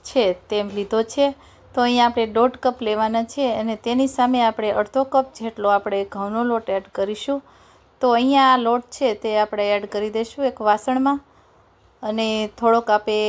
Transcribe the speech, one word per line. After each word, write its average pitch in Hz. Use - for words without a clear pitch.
છે 247
તે 208
લીધો 208
છે. 277
તો 247
અહીંયા 240
આપણે 233
દોઢ 247
કપ 247
લેવાના 220
છે 277
અને 220
તેની 262
સામે 247
આપણે 214
અડધો 269
કપ 262
જેટલો 214
આપણે 202
ઘઉંનો 208
લોટ 233
એડ 196
કરીશું. 214
તો 247
અહીંયા 262
આ -
લોટ 240
છે 247
તે 220
આપણે 208
એડ 202
કરી 208
દઈશું 240
એક 247
વાસણમાં 262
અને 220
થોડોક 233
આપણે 214